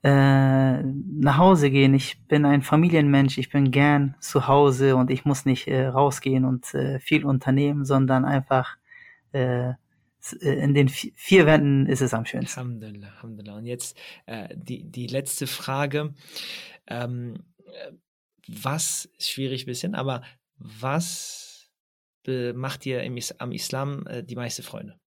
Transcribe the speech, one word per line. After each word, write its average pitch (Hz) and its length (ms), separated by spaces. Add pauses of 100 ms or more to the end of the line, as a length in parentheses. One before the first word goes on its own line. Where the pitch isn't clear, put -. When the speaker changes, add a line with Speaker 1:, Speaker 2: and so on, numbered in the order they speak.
Speaker 1:
Äh, 135 800
nach 139 540
Hause 165 340
gehen. 135 220
Ich - 340
bin 147 180
ein 143 160
Familienmensch. 147 760
Ich 131 120
bin 139 220
gern 143 480
zu - 280
Hause 135 480
und 127 140
ich 131 160
muss 143 200
nicht, 131 220
äh, 131 200
rausgehen 131 580
und, 127 300
äh, 135 240
viel 151 260
unternehmen, 139 580
sondern 135 400
einfach, 135 540 (560)
äh, 127 400 (480)
s-, - 120
äh, 143 220
in 143 200
den 143 140
vi-, - 260
vier 185 320
Wänden 143 400
ist 139 140
es 127 120
am 113 120
schönsten. 131 340
Speaker 2:
Alhamdulillah, 107 480 (100)
Alhamdulillah. 104 400
Und 113 80
jetzt, 120 320 (300)
äh, 110 280
die, - 360
die 123 160
letzte 135 400
Frage. 143 640 (760)
Ähm, 120 580 (200)
äh, - 260 (560)
was, 135 640 (100)
schwierig 131 460
bisschen, 127 300
aber 127 260 (360)
was, 127 1120 (560)
äh, 123 260
macht 135 320
dir 127 180
im 123 140
Is-, - 220
am 120 120
Islam, 139 560
äh, 123 160
die 123 120
meiste 120 280
Freude? - 440